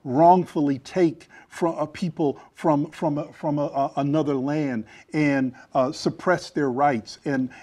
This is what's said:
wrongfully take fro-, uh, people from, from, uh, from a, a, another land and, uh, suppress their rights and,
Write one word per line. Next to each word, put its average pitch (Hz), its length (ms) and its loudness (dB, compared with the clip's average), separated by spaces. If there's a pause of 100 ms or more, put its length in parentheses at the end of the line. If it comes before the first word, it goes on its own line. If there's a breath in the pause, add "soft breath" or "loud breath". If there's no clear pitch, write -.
wrongfully 151 760 4
take - 460 0 (220 loud breath)
fro-, 165 260 -2
uh, 151 120 -4
people 151 520 -4 (160 loud breath)
from, 151 380 2
from, 147 260 -4
uh, 147 140 -6
from 147 260 -4
a, 143 60 -2
a, 135 320 -2
another 143 400 0
land 135 480 -2 (280 loud breath)
and, 139 400 2 (220 loud breath)
uh, 131 160 2
suppress - 600 -2
their 143 200 -2
rights 127 540 -2
and, 131 260 -2 (120)